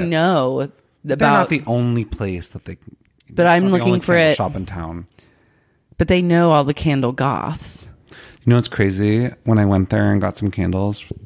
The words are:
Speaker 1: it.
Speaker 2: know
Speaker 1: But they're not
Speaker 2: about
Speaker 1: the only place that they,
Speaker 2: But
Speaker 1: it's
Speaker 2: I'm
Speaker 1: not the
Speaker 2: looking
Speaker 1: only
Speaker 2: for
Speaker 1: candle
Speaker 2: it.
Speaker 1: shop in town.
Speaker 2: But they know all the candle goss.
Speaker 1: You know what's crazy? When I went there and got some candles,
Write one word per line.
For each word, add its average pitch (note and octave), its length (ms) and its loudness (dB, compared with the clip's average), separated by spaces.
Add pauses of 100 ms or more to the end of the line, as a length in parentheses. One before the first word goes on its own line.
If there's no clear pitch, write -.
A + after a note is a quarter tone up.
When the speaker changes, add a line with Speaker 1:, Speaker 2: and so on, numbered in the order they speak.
Speaker 1:
it. E3+ 40 -2
Speaker 2:
know D3 600 0 (340)
Speaker 1:
But C#3 160 -4
they're D3 80 2
not C#3+ 140 4
Speaker 2:
about F3 80 0
Speaker 1:
the D3+ 180 -2
only A#2+ 380 0
place F#2+ 440 -8
that - 160 -18
they, F2+ 120 -16 (520)
Speaker 2:
But - 160 0
Speaker 1:
it's F3 40 4
Speaker 2:
I'm F3 140 4
Speaker 1:
not F#3+ 40 2
the G3 60 2
Speaker 2:
looking F3+ 140 2
Speaker 1:
only F3+ 120 2
Speaker 2:
for F3+ 160 -2
Speaker 1:
candle D#3 160 4
Speaker 2:
it. C#3+ 40 2
Speaker 1:
shop G2 200 -4
in F#2+ 100 -6
town. E2+ 420 -10 (880)
Speaker 2:
But E3 100 0
they F3+ 160 4
know E3+ 280 4
all D3 120 4
the C#3+ 100 -2
candle C#3 380 0
goss. - 800 -6 (540)
Speaker 1:
You A#2+ 60 0
know A#2+ 60 6
what's A#2+ 120 2
crazy? G#2 640 0 (140)
When A2+ 160 2
I G#2 60 4
went F#2+ 260 2
there G#2 200 0
and G2+ 80 2
got G2 180 -4
some G2+ 120 -2
candles, F#2+ 540 -4 (220)